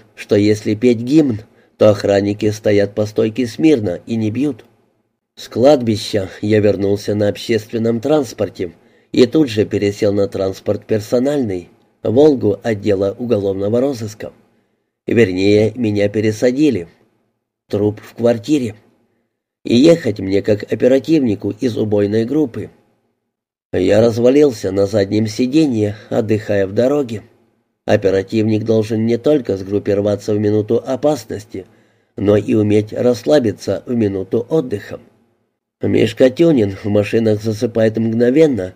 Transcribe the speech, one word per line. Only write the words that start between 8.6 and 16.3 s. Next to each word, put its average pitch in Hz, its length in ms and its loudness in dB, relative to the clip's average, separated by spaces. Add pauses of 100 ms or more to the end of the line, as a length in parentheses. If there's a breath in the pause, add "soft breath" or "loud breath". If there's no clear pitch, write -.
и 123 140 6
тут 147 240 0
же 104 160 0
пересел 101 480 -2
на 101 140 0
транспорт 98 580 -4
персональный, 113 840 -2 (340)
«Волгу» 113 600 2
отдела 101 540 -2
уголовного 104 640 -2
розыска. 113 500 -8 (760)
Вернее, 104 680 2
меня 104 340 0
пересадили. 110 800 0 (840)